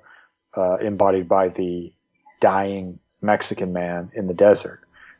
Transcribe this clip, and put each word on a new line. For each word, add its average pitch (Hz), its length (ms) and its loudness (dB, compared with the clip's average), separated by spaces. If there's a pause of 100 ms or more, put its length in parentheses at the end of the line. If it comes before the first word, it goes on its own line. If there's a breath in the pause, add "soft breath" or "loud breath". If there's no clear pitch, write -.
(560 soft breath)
uh, 92 200 0
embodied 98 520 0
by 95 200 4
the 87 440 -6 (480)
dying 98 580 0 (220)
Mexican 101 520 -2
man 87 420 -6
in 107 120 -6
the 90 80 -4
desert. 101 460 4 (400 soft breath)